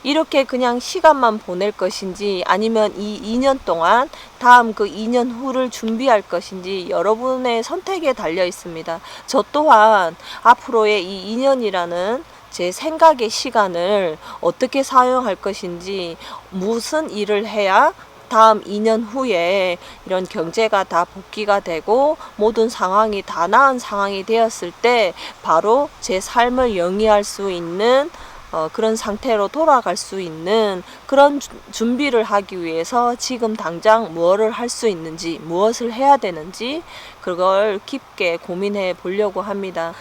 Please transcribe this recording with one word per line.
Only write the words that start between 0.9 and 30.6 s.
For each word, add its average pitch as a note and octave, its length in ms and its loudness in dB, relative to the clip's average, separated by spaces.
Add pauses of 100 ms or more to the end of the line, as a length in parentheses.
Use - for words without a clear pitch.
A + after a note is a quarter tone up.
보낼 G3 340 -4
것인지 F#3 760 -4
아니면 G#3+ 500 0
이 G#3 260 -8
이 A3+ 160 -4
년 C4+ 260 2
동안 F#3+ 440 2 (300)
다음 B3 360 8
그 G#3 120 -2
이 G#3 220 -6
년 B3 220 0
후를 B3+ 400 -4
준비할 A3+ 520 0
것인지 F3+ 680 -8
여러분의 A#3 720 0
선택에 E4+ 500 -4
달려 F3+ 320 -4
있습니다. E3+ 560 -8 (260)
저 C4 240 0
또한 G#3+ 640 6 (280)
앞으로의 A3 600 4
이 F#3+ 300 -10
이 A3+ 40 -4
년이라는 G#3+ 840 0 (280)
제 F3+ 200 -4
생각의 D4+ 600 2
시간을 F#3+ 880 -2 (220)
어떻게 C4 440 -2
사용할 B3+ 500 2
것인지, F3+ 840 -8 (340)
무슨 A3+ 600 -4
일을 G#3 380 -2
해야 G#3+ 440 2 (360)
다음 A3 360 6
이 G#3 160 -6
년 A3 220 2
후에 G3 760 0 (300)
이런 F#3 180 -2
경제가 G3 600 -2
다 F3 200 0
복귀가 G3+ 560 -4
되고 A3 560 0 (200)
모든 A3 320 2
상황이 G3+ 540 0
다 E3+ 240 -4
나은 B3+ 320 4
상황이 G3+ 460 -4
되었을 A3+ 480 0 (100)
때 A#3 320 2 (280)
바로 G#3+ 460 2 (120)
제 F#3 200 -4
삶을 A#3+ 560 0
영위할 G#3 460 2
수 G3+ 280 -6
있는, G3+ 600 0 (400)
어, D#3+ 220 -4
그런 A3 220 -2
상태로 G#3+ 540 -2
돌아갈 C4+ 480 2
수 F#3+ 240 -8
있는 F#3 600 -2 (240)